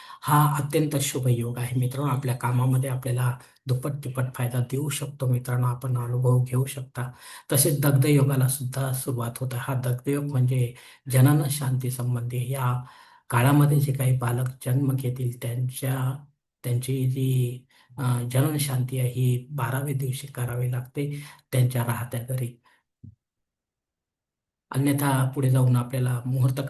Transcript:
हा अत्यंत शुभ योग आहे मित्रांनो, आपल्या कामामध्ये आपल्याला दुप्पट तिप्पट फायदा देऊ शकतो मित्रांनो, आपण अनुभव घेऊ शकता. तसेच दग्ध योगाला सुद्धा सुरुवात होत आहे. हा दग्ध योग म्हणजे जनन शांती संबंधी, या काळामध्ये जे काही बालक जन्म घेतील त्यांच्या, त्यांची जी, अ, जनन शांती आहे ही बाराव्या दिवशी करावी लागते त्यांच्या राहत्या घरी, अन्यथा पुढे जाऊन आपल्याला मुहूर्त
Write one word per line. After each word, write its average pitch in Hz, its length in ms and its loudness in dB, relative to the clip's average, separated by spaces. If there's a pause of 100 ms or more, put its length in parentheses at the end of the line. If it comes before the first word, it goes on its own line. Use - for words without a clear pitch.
(200)
हा 147 360 4
अत्यंत 147 400 0
शुभ 135 340 -2
योग 120 280 -2
आहे 123 220 -2
मित्रांनो, 131 320 -2
आपल्या 123 240 -2
कामामध्ये 131 540 2
आपल्याला 123 480 -2 (280)
दुप्पट 131 240 -2 (140)
तिप्पट 127 200 -4 (100)
फायदा 123 240 -2
देऊ 135 300 -2
शकतो 135 380 -6
मित्रांनो, 123 400 0
आपण 123 320 -2
अनुभव 123 440 2
घेऊ 123 220 0
शकता. 131 480 -8 (400)
तसेच 147 280 4
दग्ध 139 260 4
योगाला 131 420 4
सुद्धा 131 440 -4
सुरुवात 120 460 -4
होत 127 140 -4
आहे. 123 120 -4
हा 131 160 -2
दग्ध 123 280 -2
योग 143 160 0
म्हणजे 127 500 2 (360)
जनन 143 400 8
शांती 127 400 -2
संबंधी, 123 640 -4
या 127 320 -2 (460)
काळामध्ये 143 500 6
जे 135 120 2
काही 127 260 2
बालक 120 300 -2 (180)
जन्म 135 260 2
घेतील 123 500 -4
त्यांच्या, 131 840 -4 (400)
त्यांची 127 460 -2
जी, 131 540 0 (340)
अ, 123 320 0
जनन 147 280 2
शांती 131 400 -2
आहे 127 100 0
ही 123 420 0
बाराव्या 139 440 -2
दिवशी 127 320 -4
करावी 123 460 -4
लागते 143 520 -6 (280)
त्यांच्या 123 320 2
राहत्या 117 440 -4
घरी, 127 320 -6 (2000)
अन्यथा 139 580 2
पुढे 131 220 0
जाऊन 127 260 4
आपल्याला 123 500 -2
मुहूर्त 131 440 0